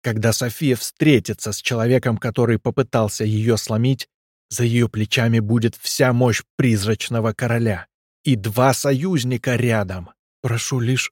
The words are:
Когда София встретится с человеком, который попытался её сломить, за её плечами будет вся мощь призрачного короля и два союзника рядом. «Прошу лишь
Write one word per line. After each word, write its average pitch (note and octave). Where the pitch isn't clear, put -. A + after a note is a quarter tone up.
Когда A2
София B2+
встретится -
с -
человеком, A#2+
который A2+
попытался A2+
её A2
сломить, A#2+
за -
её A#2
плечами A2+
будет A2
вся -
мощь B2
призрачного A2+
короля A2+
и B2+
два A2+
союзника C3
рядом. G#2
«Прошу A#2
лишь B2